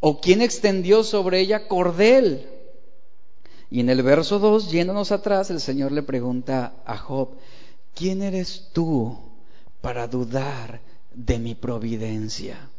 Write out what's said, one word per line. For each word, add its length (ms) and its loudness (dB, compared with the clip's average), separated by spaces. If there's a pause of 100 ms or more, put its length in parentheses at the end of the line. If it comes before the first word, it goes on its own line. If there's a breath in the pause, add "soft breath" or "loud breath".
¿o 220 2
quién 180 6
extendió 640 4
sobre 360 2
ella 280 0
cordel?". 800 4 (1200 soft breath)
Y 100 0
en 80 4
el 160 4
verso 340 4
dos, 320 4
yéndonos 400 0
atrás, 400 0
el 80 -2
Señor 320 -2
le 140 -2
pregunta 720 -2 (100)
a 120 -6
Job: 340 -4 (640 loud breath)
"¿Quién 280 -2
eres 500 -4
tú 460 0 (640 soft breath)
para 260 -4
dudar 760 -4 (320 soft breath)
de 280 -2
mi 160 -4
providencia 1200 -4